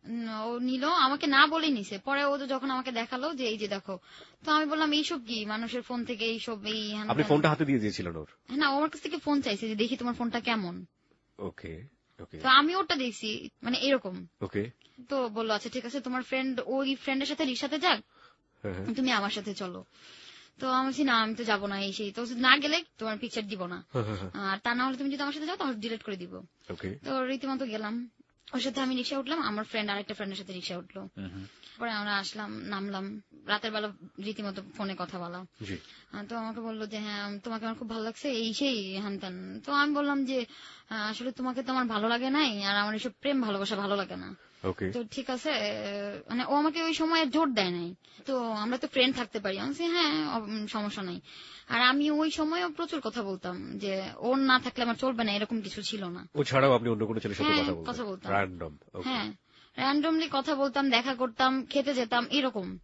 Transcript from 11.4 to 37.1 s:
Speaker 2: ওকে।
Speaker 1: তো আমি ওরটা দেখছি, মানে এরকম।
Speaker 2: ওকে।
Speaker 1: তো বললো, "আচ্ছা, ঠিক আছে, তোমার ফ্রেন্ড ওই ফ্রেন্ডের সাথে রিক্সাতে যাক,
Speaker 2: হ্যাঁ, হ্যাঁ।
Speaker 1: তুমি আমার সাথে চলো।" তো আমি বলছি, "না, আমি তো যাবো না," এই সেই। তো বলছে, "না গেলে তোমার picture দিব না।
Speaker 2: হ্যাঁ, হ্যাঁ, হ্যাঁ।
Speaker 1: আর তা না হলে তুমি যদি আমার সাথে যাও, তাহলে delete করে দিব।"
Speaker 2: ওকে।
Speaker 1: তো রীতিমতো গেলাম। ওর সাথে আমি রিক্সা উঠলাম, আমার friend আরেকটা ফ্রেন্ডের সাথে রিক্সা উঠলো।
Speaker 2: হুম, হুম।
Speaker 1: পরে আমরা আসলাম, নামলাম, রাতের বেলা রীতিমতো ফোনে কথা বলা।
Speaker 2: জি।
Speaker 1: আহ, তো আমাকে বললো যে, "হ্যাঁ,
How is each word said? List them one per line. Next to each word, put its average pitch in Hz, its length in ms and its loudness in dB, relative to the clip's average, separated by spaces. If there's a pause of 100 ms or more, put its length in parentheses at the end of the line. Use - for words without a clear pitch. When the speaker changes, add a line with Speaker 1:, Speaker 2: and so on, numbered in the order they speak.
Speaker 2:
ওকে। - 200 -14
Speaker 1:
তো 254 80 -2
আমি 285 280 6
ওরটা 359 200 0
দেখছি, 226 540 -4 (140)
মানে 240 140 -2
এরকম। 240 500 0 (140)
Speaker 2:
ওকে। 101 300 -2 (380)
Speaker 1:
তো 254 200 0
বললো, 220 240 0
"আচ্ছা, 208 160 -2
ঠিক 233 160 -6
আছে, 247 160 -4
তোমার 254 220 -2
ফ্রেন্ড 262 420 0
ওই 269 300 0
ফ্রেন্ডের 269 320 -2
সাথে 302 180 0
রিক্সাতে 269 340 -2
যাক, 277 200 4 (640)
Speaker 2:
হ্যাঁ, 95 100 -2
হ্যাঁ। 98 220 -2
Speaker 1:
তুমি 254 160 2
আমার 202 180 2
সাথে 202 240 -6
চলো।" 185 320 -8 (720)
তো 262 80 -2
আমি 262 200 4
বলছি, 269 160 0
"না, 240 180 6
আমি 220 140 2
তো 240 80 -4
যাবো 208 240 2
না," 196 140 -2
এই 196 120 -2
সেই। 202 180 -4
তো 233 100 -6
বলছে, 240 140 -4
"না 254 220 8
গেলে 302 260 2 (140)
তোমার 220 200 -4
picture 214 300 -6
দিব 190 180 -4
না। 180 180 -8 (100)
Speaker 2:
হ্যাঁ, 123 100 2
হ্যাঁ, 104 140 -2
হ্যাঁ। 92 160 -6
Speaker 1:
আর 190 300 -2
তা 240 120 2
না 247 100 2
হলে 262 120 -2
তুমি 277 140 -2
যদি 285 100 -4
আমার 285 120 -2
সাথে 302 120 -6
যাও, 349 100 -2
তাহলে 269 200 -2
delete 220 280 -6
করে 196 140 -6
দিব।" 180 240 -10 (280)
Speaker 2:
ওকে। 101 360 -6
Speaker 1:
তো 262 200 0
রীতিমতো 269 400 -2
গেলাম। 220 440 -4 (440)
ওর 247 60 0
সাথে 254 220 -2
আমি 262 140 0
রিক্সা 254 240 -2
উঠলাম, 285 220 -2
আমার 214 240 -2
friend 208 260 -2
আরেকটা 202 220 -4
ফ্রেন্ডের 196 240 -6
সাথে 190 160 -12
রিক্সা 180 240 -6
উঠলো। 190 240 -12
Speaker 2:
হুম, 98 280 -10
হুম। 95 160 -10 (340)
Speaker 1:
পরে 233 120 -2
আমরা 208 240 0
আসলাম, 208 480 -4
নামলাম, 202 580 -6 (240)
রাতের 214 260 -2
বেলা 208 200 -4 (340)
রীতিমতো 202 360 -6 (160)
ফোনে 196 200 -2
কথা 180 220 -6
বলা। 175 260 -8 (160)
Speaker 2:
জি। 98 160 -6 (360)
Speaker 1:
আহ, 202 120 -8
তো 233 120 -8
আমাকে 226 240 -6
বললো 220 260 -6
যে, 214 100 -8
"হ্যাঁ, 202 420 -6